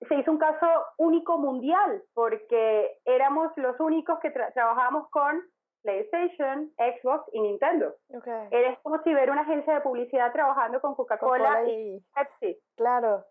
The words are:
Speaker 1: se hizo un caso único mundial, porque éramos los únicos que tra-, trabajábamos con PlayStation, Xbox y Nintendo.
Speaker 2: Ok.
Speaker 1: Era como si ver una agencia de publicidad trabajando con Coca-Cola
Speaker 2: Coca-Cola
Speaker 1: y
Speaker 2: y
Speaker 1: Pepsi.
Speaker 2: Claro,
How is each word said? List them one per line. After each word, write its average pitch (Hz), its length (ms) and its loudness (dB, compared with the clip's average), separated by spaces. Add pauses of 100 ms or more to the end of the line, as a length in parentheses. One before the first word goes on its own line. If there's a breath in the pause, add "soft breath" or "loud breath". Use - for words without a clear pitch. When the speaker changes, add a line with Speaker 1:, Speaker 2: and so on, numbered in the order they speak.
Speaker 1:
se 294 80 2
hizo 285 160 2
un 311 60 2
caso 311 280 2 (300)
único 330 420 2
mundial, 277 640 0 (100)
porque 220 920 0
éramos 277 520 2
los 247 220 -2
únicos 320 400 0
que 311 160 -6
tra-, 240 180 -4
trabajábamos 247 580 0
con 302 320 0 (400)
PlayStation, 285 960 -4
Xbox 240 560 -2
y 226 80 -4
Nintendo. 220 540 0 (140)
Speaker 2:
Ok. 247 180 -16 (240)
Speaker 1:
Era 247 320 2
como 311 200 -4
si 320 120 2
ver 269 160 4
una 294 120 0
agencia 302 320 0
de 285 60 0
publicidad 247 520 -2
trabajando 269 480 0
con 277 140 -4
Coca-Cola 247 560 0
Speaker 2:
Coca-Cola 233 200 2
Speaker 1:
y 220 260 -6
Speaker 2:
y 196 80 -20 (100)
Speaker 1:
Pepsi. - 460 -4 (140)
Speaker 2:
Claro, 226 560 0